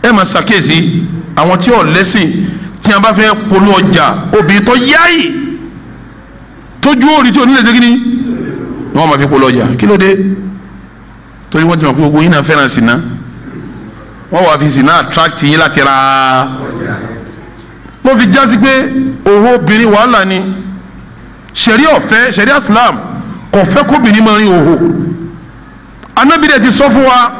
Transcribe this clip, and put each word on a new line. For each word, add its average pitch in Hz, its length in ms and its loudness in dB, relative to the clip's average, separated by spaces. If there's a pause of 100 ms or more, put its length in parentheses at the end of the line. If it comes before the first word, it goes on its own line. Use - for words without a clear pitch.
Ẹ 240 80 2
máa 202 120 2
ṣàkíyèsí 170 540 0 (580)
àwọn 175 220 0
tí 180 140 0
ò 220 120 2
lẹ́sìn, 180 460 0 (520)
tí 214 100 0
a 202 80 2
bá 220 140 2
fẹ́ 214 220 2 (140)
polú 196 220 4
ọjà, 185 340 2 (340)
obìnrin 202 260 2
tó 240 100 2
yáyì, 311 580 0 (1500)
tójú 269 260 2 (120)
òrì 254 120 2
tí - 80 2
ò 240 60 2
ní 262 80 4
lè 262 80 2
ṣe 226 120 2
kí 247 60 2
ni? 240 100 4
Ni - 1080 -4
wọ́n 160 100 2
máa 143 100 2
fi 143 80 0
polú 135 220 2
ọjà. 123 280 0
Kí 202 100 0
ló 208 100 4
dé? 190 180 2 (1300)
Torí 156 160 0
wọ́n 170 120 2
ti 156 80 -2
mọ̀ 139 80 0
pé 143 80 0
gbogbo 151 200 2
yín 170 100 4
náà 147 120 2
fẹ́ràn 143 240 0
sìná. 120 320 2 (1300)
Wọ́n 214 160 0
wá 156 120 2
fi 151 100 0
sìná 135 300 2
attract 160 440 -2
yín 147 160 2
láti 151 200 0
ra. 135 680 0 (1600)
Ló 262 140 2
fi 233 160 2
já 269 140 2
sí 214 100 2
pé 262 320 0 (360)
òwò 208 300 4
obìnrin 214 380 2
wàhálà 220 320 2
ni. 190 160 -2 (1120)
Ṣẹ̀rí 233 320 2
ọ̀fẹ́, 240 460 0
ṣẹ̀rí 226 260 0
Islam 214 380 0 (560)
kò 202 120 2
fẹ́ - 240 0
kóbìnrin 233 360 2
máa 214 140 2
rin 214 120 2
òhò. 170 260 2 (1400)
Ànábì 294 320 2
dẹ̀ 285 120 2
ti 226 120 2
sọ 277 180 4
fún 254 140 2
wa 247 360 2